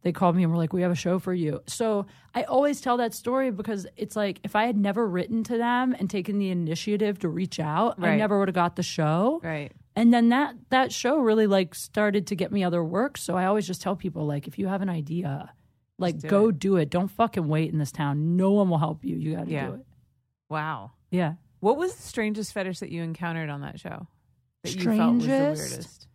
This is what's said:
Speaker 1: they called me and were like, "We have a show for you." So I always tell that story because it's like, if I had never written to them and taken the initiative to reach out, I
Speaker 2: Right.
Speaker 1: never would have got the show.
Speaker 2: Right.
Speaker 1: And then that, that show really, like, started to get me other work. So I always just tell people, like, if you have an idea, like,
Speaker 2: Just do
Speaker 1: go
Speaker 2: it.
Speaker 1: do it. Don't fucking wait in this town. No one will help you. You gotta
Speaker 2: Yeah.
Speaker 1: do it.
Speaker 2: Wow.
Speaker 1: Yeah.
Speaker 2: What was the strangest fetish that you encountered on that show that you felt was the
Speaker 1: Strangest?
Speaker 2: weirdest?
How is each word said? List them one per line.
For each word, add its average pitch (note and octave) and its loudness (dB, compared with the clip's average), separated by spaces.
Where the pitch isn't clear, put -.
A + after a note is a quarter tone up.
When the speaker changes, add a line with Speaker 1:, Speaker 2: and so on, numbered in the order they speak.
Speaker 1:
they F3 0
called F3 4
me F#3 4
and E3 2
were E3+ 2
like, E3 0
"We F3+ 0
have F3+ 2
a F3 0
show F3+ 0
for F3+ -4
you." E3 -2
So G#3+ -2
I A#3+ -2
always C#4+ 2
tell B3 0
that A#3 -2
story C4 -2
because G3+ -6
it's - -8
like, G3+ -2
if G#3 -4
I G#3+ 4
had A#3+ 0
never G3+ 2
written G#3 -2
to A#3+ -4
them B3 0
and F#3+ -2
taken G3+ -2
the F#3+ 0
initiative F#3 -2
to F3+ -4
reach E3+ -4
out, E3 0
I F3 0
Speaker 2:
Right. G#3 4
Speaker 1:
never G#3 2
would G3 2
have F#3+ -2
got F3 2
the F#3 -2
show. F3+ 0
Speaker 2:
Right. D3+ -6
Speaker 1:
And A#3 6
then A#3 6
that, B3 2
that C4 4
show C4 2
really, A3 6
like, G3 2
started G#3 0
to G#3 -4
get F3 -2
me G3 2
other F3 0
work. G3 -2
So - -4
I F#3 2
always G3+ 2
just F3+ -6
tell G3 -2
people, D#3+ -6
like, C#3+ -4
if D3 -14
you G3 -2
have F#3+ -2
an G3+ -2
idea, D#3+ -6
like, F3 0
Speaker 2:
Just D3 -10
do D#3 -8
Speaker 1:
go G3+ 6
Speaker 2:
it. E3 0
Speaker 1:
do G3 2
it. D3+ 2
Don't F#3 0
fucking G3 0
wait D#3 0
in D#3 0
this C#3+ -4
town. D3+ 0
No F#3+ 4
one G3+ 4
will E3 2
help D3+ -2
you. E3 -6
You D#3 -4
gotta E3 -6
Speaker 2:
Yeah. C#3 -4
Speaker 1:
do F3 -8
it. B3+ -14
Speaker 2:
Wow. D3+ -6
Speaker 1:
Yeah. F3 2
Speaker 2:
What A3 4
was F4+ -2
the - -20
strangest G#3+ -4
fetish F#3 -6
that - -10
you E3+ -6
encountered E3 -6
on C#3+ -8
that C#3+ -12
show - -12
that - -6
you F#3 -4
felt A3+ 4
was A#3+ 2
the A#3+ 0
Speaker 1:
Strangest? C#4+ 0
Speaker 2:
weirdest? - -14